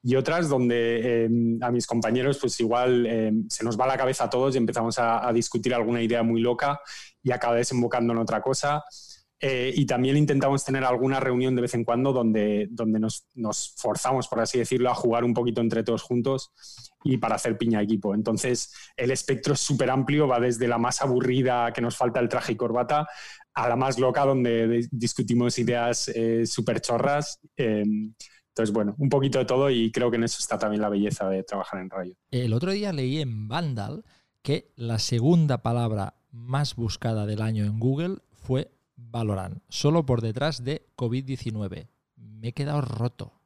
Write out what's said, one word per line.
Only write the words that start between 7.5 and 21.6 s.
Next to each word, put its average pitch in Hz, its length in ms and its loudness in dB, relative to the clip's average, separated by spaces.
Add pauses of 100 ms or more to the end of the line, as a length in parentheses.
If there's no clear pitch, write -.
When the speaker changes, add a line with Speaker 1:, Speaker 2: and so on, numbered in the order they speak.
Speaker 1:
desembocando 120 580 2
en 113 60 0
otra 110 220 0
cosa. 143 420 0 (580)
Eh, 131 340 0
y 139 120 4
también 127 300 2
intentamos 139 460 2
tener 135 200 -2
alguna 131 360 2
reunión 131 360 0
de 123 80 2
vez 120 100 -2
en 117 100 0
cuando 123 300 2
donde, 107 560 2
donde 110 300 0
nos, 110 340 -4
nos 110 440 -6
forzamos, 127 500 0
por 117 120 -2
así 117 200 0
decirlo, 123 320 2
a 120 40 0
jugar 117 280 2
un 120 100 2
poquito 120 280 0
entre 110 220 2
todos 113 200 -2
juntos 123 480 -2 (520)
y 131 140 2
para 113 180 0
hacer 113 220 -2
piña 117 240 2
equipo. 101 320 0
Entonces, 113 580 -2 (240)
el 123 140 -2
espectro 135 460 0
es - 40 -4
súper 127 300 0
amplio, 139 380 2
va 123 120 2
desde 120 280 2
la 120 100 2
más 123 240 0
aburrida, 123 720 2